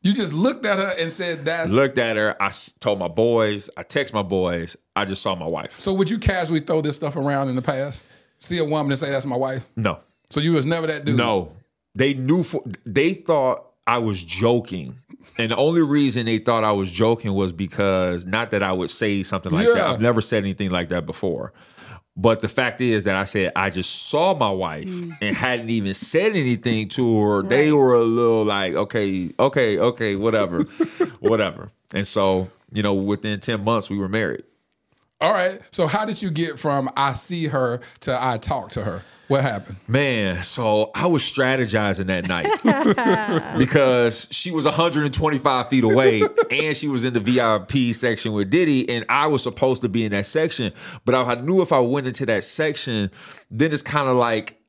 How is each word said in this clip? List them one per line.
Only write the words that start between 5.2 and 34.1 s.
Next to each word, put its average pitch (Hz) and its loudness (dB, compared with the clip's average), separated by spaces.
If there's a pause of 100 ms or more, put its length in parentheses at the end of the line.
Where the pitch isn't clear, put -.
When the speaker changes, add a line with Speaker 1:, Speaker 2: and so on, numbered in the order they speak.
Speaker 2:
saw 98 -2
my 82 -10
wife. - -6
Speaker 1:
So 196 -2
would 190 0
you 226 -2
casually 175 0
throw 160 0
this 143 -2
stuff 143 -6
around 139 0
in 123 -4
the 127 -2
past? 139 -4 (360)
See - -6
a 160 0
woman 147 0
and 135 0
say, 139 -4
"That's 135 -2
my 127 -4
wife"? 131 -4
Speaker 2:
No. 104 -2 (320)
Speaker 1:
So - -2
you 160 2
was 139 2
never 160 -2
that 147 -4
dude? 135 2
Speaker 2:
No. 107 0 (420)
They 139 2
knew 139 2
for, - -4 (200)
they 143 0
thought 143 0 (220)
I 120 2
was 101 -2
joking. 92 -2 (400)
And 113 -2
the 120 0
only 165 2
reason 139 2
they 113 0
thought 113 2
I 107 2
was 98 0
joking 113 0
was 95 0
because, 90 -2
not 110 -2
that 101 0
I 95 0
would 92 -2
say 101 -2
something 92 -4
like 214 2
that. 233 6
Speaker 1:
Yeah. 160 0
Speaker 2:
I've 113 -2
never 113 4
said 107 -2
anything 98 -4
like 87 -2
that 85 -2
before. 85 -6 (640)
But 110 4
the 101 -2
fact 123 -2
is 113 2
that 95 2
I 98 0
said, 98 0
"I 95 2
just - -6
saw 175 2
my 123 0
wife," 90 -6
Speaker 3:
Mm. 175 -10
Speaker 2:
and 104 -2
hadn't 120 -2
even 101 -2
said 202 0
anything 120 0
to 113 2
her. 104 2
They 131 4
Speaker 3:
Right. 151 6
Speaker 2:
were 131 6
a 117 6
little 113 4
like, 98 0
"Okay, 95 -2
okay, 120 2
okay, 113 0
whatever, 104 0
<laughs> - -4
whatever." 101 0 (220)
And 101 -2
so, 95 0 (240)
you 107 -2
know, 101 2
within 101 -2
ten 107 -4
months, 110 0
we 101 -4
were 95 -4
married. 95 -2 (800)